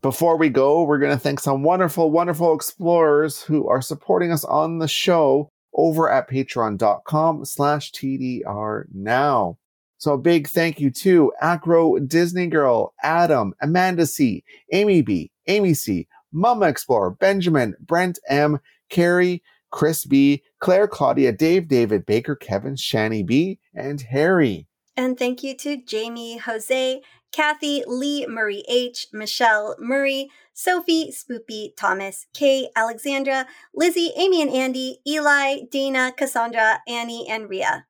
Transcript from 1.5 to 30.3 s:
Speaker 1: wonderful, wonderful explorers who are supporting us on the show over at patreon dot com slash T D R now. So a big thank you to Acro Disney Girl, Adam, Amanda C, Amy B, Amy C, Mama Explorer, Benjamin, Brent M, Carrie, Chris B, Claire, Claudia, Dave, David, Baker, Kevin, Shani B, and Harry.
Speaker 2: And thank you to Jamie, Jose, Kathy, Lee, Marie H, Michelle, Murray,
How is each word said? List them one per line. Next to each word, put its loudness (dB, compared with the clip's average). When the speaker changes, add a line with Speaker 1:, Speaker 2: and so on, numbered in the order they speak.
Speaker 1:
wonderful, 2
wonderful 2
explorers 2
who 0
are 2
supporting -2
us -2
on -2
the -2
show 2
over 2
at 2
patreon -2
dot 0
com 0
slash -2
T -6
D -6
R -6
now. 0
So 0
a 0
big 2
thank -2
you 0
to 4
Acro 2
Disney 0
Girl, 2
Adam, 2
Amanda 0
C, 0
Amy 4
B, -4
Amy 2
C, -4
Mama 2
Explorer, 0
Benjamin, 0
Brent -2
M, 2
Carrie, 2
Chris 0
B, 4
Claire, 4
Claudia, 2
Dave, 2
David, 2
Baker, -2
Kevin, -6
Shani -2
B, -2
and -8
Harry. 0
Speaker 2:
And -2
thank -4
you -8
to -8
Jamie, -10
Jose, -4
Kathy, -2
Lee, -4
Marie -6
H, -4
Michelle, 0
Murray, -2